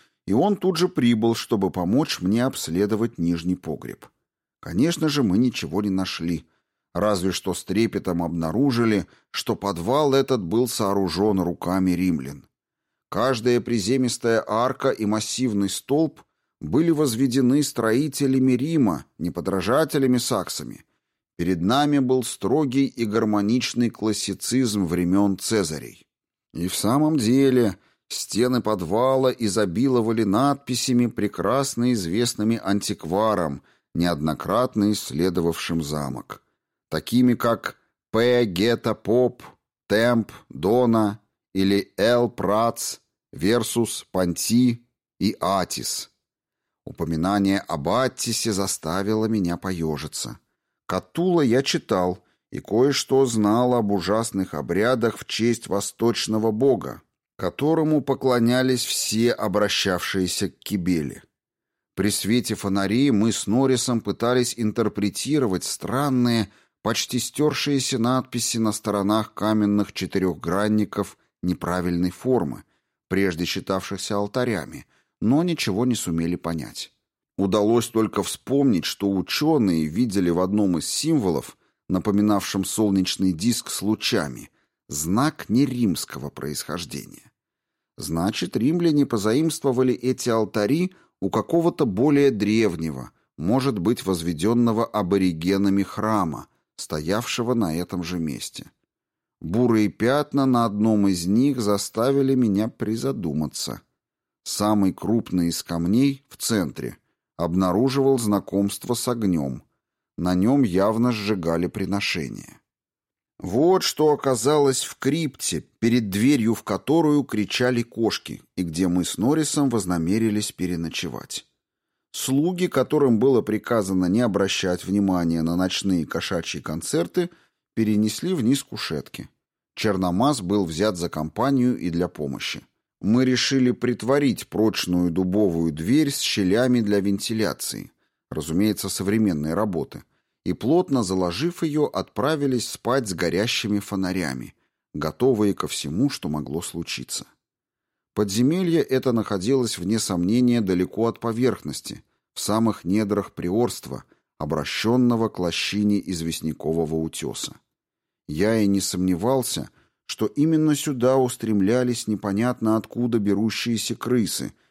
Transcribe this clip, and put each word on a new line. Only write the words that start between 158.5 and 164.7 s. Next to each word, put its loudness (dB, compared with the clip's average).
и 2
не 2
сомневался, -2
что -4
именно 2
сюда 0
устремлялись 0
непонятно 0
откуда -2
берущиеся 0
крысы – -2